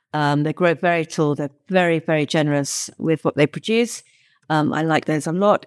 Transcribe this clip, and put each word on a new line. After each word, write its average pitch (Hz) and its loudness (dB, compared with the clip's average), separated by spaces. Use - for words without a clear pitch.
Um, 147 0
they 156 -2
grow 170 2
very 170 0
tall. 147 0
They're 147 -6
very, 175 2
very 156 0
generous 147 -2
with 160 -2
what 156 -2
they 143 4
produce. 226 -2
Um, 151 0
I 151 -2
like 156 0
those 156 -4
a 160 -4
lot. 196 2